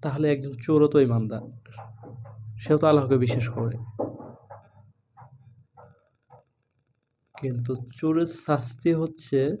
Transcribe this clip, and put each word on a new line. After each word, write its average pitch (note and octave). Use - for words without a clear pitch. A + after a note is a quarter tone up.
তাহলে D3
একজন C#3
চোরও D3
তো D3
ইমানদার, A2+
সেও D3+
তো D#3
আল্লাহকে C#3
বিশ্বাস A#2+
করে। A#2
কিন্তু B2
চোরের D#3+
শাস্তি -
হচ্ছে D#3